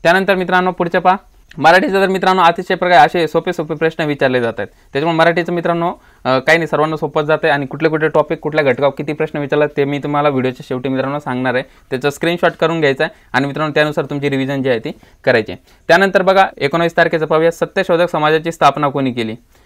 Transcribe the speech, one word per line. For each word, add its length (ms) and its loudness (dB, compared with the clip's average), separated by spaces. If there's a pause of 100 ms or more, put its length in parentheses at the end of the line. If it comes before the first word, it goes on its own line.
त्यानंतर 320 2
मित्रांनो 360 0
पुढच्या 300 -2
पहा, 160 2 (420)
मराठीचा 420 4
तर 80 2
मित्रांनो 340 2
अतिशय 320 2
प्रकारे 260 4
असे 280 4
सोपे 240 -2
सोपे 220 -6
प्रश्न 300 -2
विचारले 360 0
जात 180 -2
आहेत, 100 -8 (240)
त्याच्यामुळे 320 0
मराठीचं 280 0
मित्रांनो, 400 -2 (320)
अ, 140 2
काही 200 2
नाही 80 -2
सर्वांना 300 -2
सोपं 260 -4
जातं 260 0
आहे. 60 4
आणि 120 -2
कुठले 220 -2
कुठले 200 0
टॉपिक 300 0
कुठल्या 260 -2
घटकावर 340 0
किती 140 -6
प्रश्न 260 -4
विचारला 280 0
ते 180 -2
मी 140 -4
तुम्हाला 300 -2
व्हिडिओच्या 400 -4
शेवटी 200 -6
मित्रांनो 300 -4
सांगणार 360 -4
आहे, 100 -4 (260)
त्याचा 200 -2
स्क्रीनशॉट 500 -2
करून 200 0
घ्यायचा 240 0
आहे 140 -8 (140)
आणि 140 -2
मित्रांनो 280 -4
त्यानुसार 300 0
तुमची 260 -4
रिव्हिजन 320 -2
जी 60 -2
आहे 100 2
ती 140 -8 (320)
करायची 280 0
आहे. 120 -14 (240)
त्यानंतर 340 4
बघा 240 4 (120)
एकोणावीस 380 -2
तारखेचं 300 0
पाहूया, 240 2
सत्यशोधक 600 -2
समाजाची 420 0
स्थापना 360 2
कोणी 240 -2
केली, 220 -6 (320)